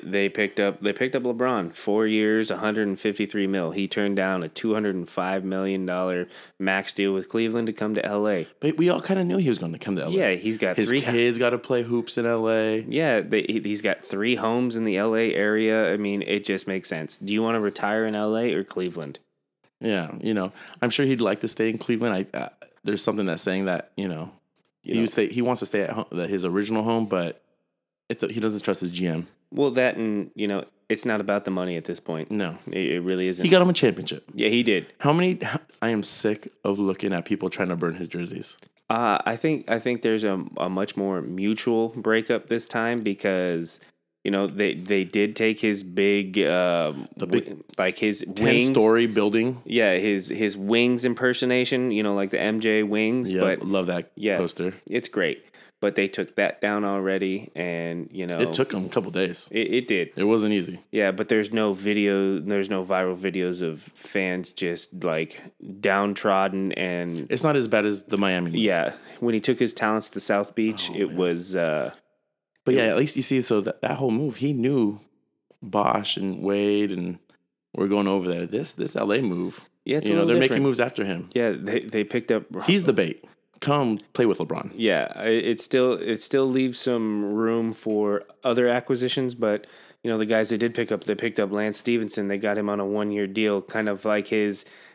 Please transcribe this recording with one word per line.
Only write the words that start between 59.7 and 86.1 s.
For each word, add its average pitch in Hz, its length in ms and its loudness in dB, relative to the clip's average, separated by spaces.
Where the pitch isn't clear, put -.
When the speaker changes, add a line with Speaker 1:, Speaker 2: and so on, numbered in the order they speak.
Speaker 1:
it 127 140 0
did. 92 280 0
Speaker 2:
It 90 80 0
wasn't 107 300 4
easy. 90 260 -2
Speaker 1:
Yeah, 101 220 2
but 107 160 -4
there's 110 240 2
no 107 220 2
video, 98 640 2
there's 98 300 -2
no 95 120 -2
viral 92 320 0
videos 90 460 -2
of 80 220 -4
fans 92 720 -4
just, 85 520 -6
like, 80 340 -2
downtrodden 98 800 2
and 87 580 -4
Speaker 2:
It's 123 120 -2
not 151 140 4
as 120 120 2
bad 107 180 2
as 101 180 -2
the - 120 -4
Miami 92 340 2
move. 85 100 0
Speaker 1:
Yeah, 92 340 2
when 120 140 0
he 110 60 0
took 117 180 0
his 117 140 2
talents 107 380 -2
to 104 100 -10
South 101 340 0
Beach, 110 360 -2
Speaker 2:
Oh, - 60 -10
Speaker 1:
it 98 120 0
Speaker 2:
man. 82 80 -10
Speaker 1:
was, 87 400 0
uh, 78 360 0
Speaker 2:
But 131 100 4
Speaker 1:
it 135 40 4
Speaker 2:
yeah, 120 80 4
Speaker 1:
was 107 60 2
Speaker 2:
at 78 40 2
least 147 200 2
you 131 60 0
see, 131 200 2
so 110 180 2
that, - 220 -4
that 113 160 0
whole 135 120 0
move, 120 260 -2
he 143 160 0
knew 117 480 0
Bosh 101 540 0
and 95 260 -4
Wade 101 480 2
and 90 280 -4
we're 95 140 0
going 101 200 2
over 95 200 2
there. 87 180 -2
This, 110 260 -4
this - 240 -6
L 101 160 0
A 120 80 2
move, 92 440 -4
Speaker 1:
Yeah, 143 140 0
it's 151 80 -2
a - 20 0
Speaker 2:
you - 60 2
know, 170 80 4
Speaker 1:
little 170 120 4
Speaker 2:
they're 175 80 6
Speaker 1:
different. 135 100 4
Speaker 2:
making 139 120 2
moves 127 160 2
after 120 240 0
him. 90 300 -4
Speaker 1:
Yeah, 117 240 2
they, 101 220 -2
they 110 240 -2
picked 117 260 -2
up 110 140 2
Speaker 2:
He's 185 200 4
the 143 80 4
bait. 87 320 0
Come 131 400 2
play 123 140 4
with 98 120 4
LeBron. - 360 -6
Speaker 1:
Yeah, 98 420 2
I, 101 120 -2
it 113 340 2
still, 127 320 2
it 98 260 -2